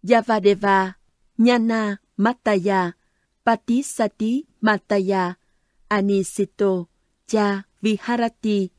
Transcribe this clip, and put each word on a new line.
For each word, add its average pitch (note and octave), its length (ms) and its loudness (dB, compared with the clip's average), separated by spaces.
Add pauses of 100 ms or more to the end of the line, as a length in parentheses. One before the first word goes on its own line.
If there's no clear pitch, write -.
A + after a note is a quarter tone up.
Yavadeva, G3+ 840 2 (440)
Jnana A3+ 580 2 (220)
Mataya, G3 720 0 (540)
Patisati A#3 960 -2 (180)
Mataya, G3 720 0 (540)
Anisito, G3 960 -2 (440)
Cha G3+ 340 0 (200)
Viharati G#3+ 960 -2